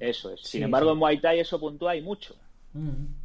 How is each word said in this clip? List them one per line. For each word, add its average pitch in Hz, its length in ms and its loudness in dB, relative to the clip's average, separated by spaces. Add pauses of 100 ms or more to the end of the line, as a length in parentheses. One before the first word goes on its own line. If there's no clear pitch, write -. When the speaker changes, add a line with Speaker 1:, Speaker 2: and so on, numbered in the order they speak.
Speaker 1:
Eso 117 320 -4
es. - 100 -16
Sin - 180 -6
Speaker 2:
Sí, - 40 0
Speaker 1:
embargo, 139 260 6
Speaker 2:
sí. - 40 6
Speaker 1:
en 156 40 -2
Muay 151 220 4
Thai 165 200 4
eso 165 200 -2
puntúa 156 360 -4
y 151 60 -6
mucho. 202 320 -10 (400)
Speaker 2:
Mm. 147 300 -4 (200)